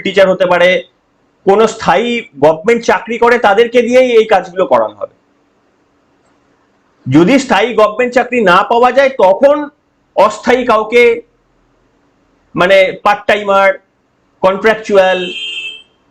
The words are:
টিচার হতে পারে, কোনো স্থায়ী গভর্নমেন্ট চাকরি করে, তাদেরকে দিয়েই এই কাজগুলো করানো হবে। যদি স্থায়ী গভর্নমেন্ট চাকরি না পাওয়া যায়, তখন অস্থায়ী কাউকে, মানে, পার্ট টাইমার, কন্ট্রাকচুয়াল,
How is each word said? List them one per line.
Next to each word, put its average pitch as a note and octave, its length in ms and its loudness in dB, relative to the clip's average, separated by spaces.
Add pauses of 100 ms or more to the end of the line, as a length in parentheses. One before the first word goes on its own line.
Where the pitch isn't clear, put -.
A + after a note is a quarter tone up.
টিচার F#3+ 280 2
হতে F3+ 200 -2
পারে, F3 160 2 (760)
কোনো G3+ 200 2
স্থায়ী G3+ 440 -2 (340)
গভর্নমেন্ট E3+ 400 0
চাকরি A3 340 -4
করে, A#3+ 200 2
তাদেরকে A#3 440 0
দিয়েই B3 280 2 (100)
এই G#3+ 60 0
কাজগুলো F3+ 400 -2
করানো A2 340 -2
হবে। - 140 -12 (1900)
যদি E3+ 320 2
স্থায়ী A3 360 -2
গভর্নমেন্ট G#3+ 400 0
চাকরি B3 240 -2 (120)
না F3+ 80 4 (120)
পাওয়া A#3+ 220 2
যায়, C4+ 180 2 (140)
তখন C#4+ 320 2 (600)
অস্থায়ী A#3+ 540 0
কাউকে, A3 320 0 (1500)
মানে, F3+ 220 2 (280)
পার্ট G#3 220 0
টাইমার, G3 420 0 (760)
কন্ট্রাকচুয়াল, F#3+ 760 0 (920)